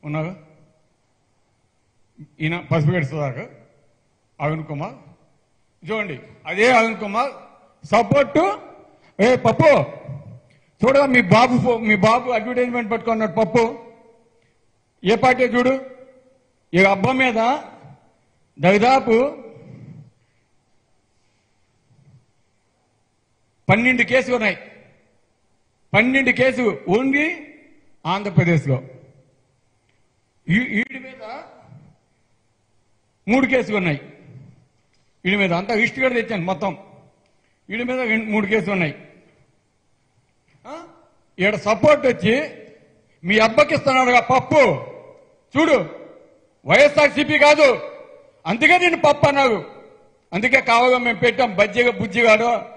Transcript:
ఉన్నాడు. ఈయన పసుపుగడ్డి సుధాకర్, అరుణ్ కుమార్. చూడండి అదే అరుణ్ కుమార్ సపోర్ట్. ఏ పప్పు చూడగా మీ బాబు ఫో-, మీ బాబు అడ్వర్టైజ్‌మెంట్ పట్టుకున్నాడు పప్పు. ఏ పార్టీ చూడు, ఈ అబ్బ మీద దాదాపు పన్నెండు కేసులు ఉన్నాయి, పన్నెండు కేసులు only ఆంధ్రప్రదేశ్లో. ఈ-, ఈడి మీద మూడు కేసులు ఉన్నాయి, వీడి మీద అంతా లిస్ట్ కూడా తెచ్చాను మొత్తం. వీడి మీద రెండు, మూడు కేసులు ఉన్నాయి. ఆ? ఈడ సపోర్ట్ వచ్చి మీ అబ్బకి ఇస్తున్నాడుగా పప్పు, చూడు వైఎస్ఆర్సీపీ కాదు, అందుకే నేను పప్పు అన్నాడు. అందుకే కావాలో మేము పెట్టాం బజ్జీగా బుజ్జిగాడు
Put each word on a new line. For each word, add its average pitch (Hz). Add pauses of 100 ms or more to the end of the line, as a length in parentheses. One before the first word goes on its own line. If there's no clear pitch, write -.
ఉన్నాడు. 156 (2000)
ఈయన 160 (140)
పసుపుగడ్డి 160
సుధాకర్, 143 (920)
అరుణ్ 156
కుమార్. 160 (920)
చూడండి 202 (320)
అదే 196 (100)
అరుణ్ 220
కుమార్ 220 (600)
సపోర్ట్. 269 (800)
ఏ 233 (160)
పప్పు 233 (1080)
చూడగా 277 (100)
మీ 247 (140)
బాబు 240
ఫో-, 233
మీ 214 (120)
బాబు 240 (100)
అడ్వర్టైజ్‌మెంట్ 240
పట్టుకున్నాడు 220
పప్పు. 226 (1500)
ఏ 226
పార్టీ 254 (100)
చూడు, 247 (1000)
ఈ 175 (120)
అబ్బ 190 (160)
మీద 240 (1300)
దాదాపు 226 (4000)
పన్నెండు 240
కేసులు 247
ఉన్నాయి, 214 (1400)
పన్నెండు 254
కేసులు 247 (240)
only 269 (800)
ఆంధ్రప్రదేశ్లో. 170 (1700)
ఈ-, 208 (120)
ఈడి 262
మీద 254 (2000)
మూడు 262
కేసులు 214
ఉన్నాయి, 156 (1300)
వీడి 190
మీద 185
అంతా 196
లిస్ట్ 240
కూడా 254
తెచ్చాను 220
మొత్తం. 185 (960)
వీడి 202
మీద 254 (120)
రెండు, 220
మూడు 208
కేసులు 202
ఉన్నాయి. 156 (1800)
ఆ? - (640)
ఈడ 202 (120)
సపోర్ట్ 285
వచ్చి 214 (880)
మీ 185 (120)
అబ్బకి 294
ఇస్తున్నాడుగా 254 (120)
పప్పు, 262 (880)
చూడు 285 (880)
వైఎస్ఆర్సీపీ 294
కాదు, 294 (840)
అందుకే 294
నేను 339
పప్పు 294
అన్నాడు. 269 (720)
అందుకే 233 (120)
కావాలో 247
మేము 226
పెట్టాం 240 (100)
బజ్జీగా 233
బుజ్జిగాడు 226 (280)